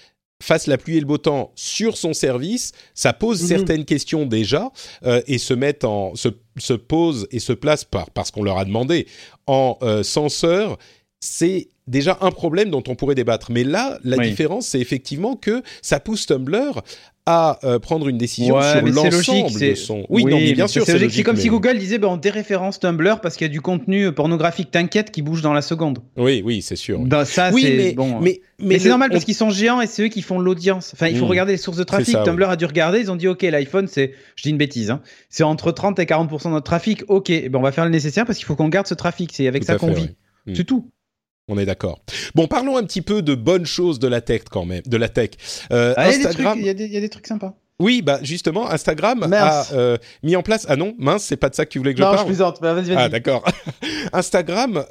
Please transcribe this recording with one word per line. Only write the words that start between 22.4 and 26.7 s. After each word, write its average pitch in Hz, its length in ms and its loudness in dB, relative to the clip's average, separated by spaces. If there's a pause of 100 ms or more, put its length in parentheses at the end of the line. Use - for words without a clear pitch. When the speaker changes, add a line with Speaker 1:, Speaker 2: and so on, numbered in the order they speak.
Speaker 2:
Tumblr 180 400 2
parce 170 160 -4
qu'il 165 120 -4
y - 20 0
a - 20 -8
du 147 80 -4
contenu 185 540 0
pornographique, 165 580 0
t'inquiète, 190 400 0
qui 160 100 -6
bouge 156 200 -2
dans 151 100 2
la 147 100 2
seconde. 156 380 -2 (160)
Speaker 1:
Oui, 123 300 2
oui, 110 160 -2
c'est 90 160 -8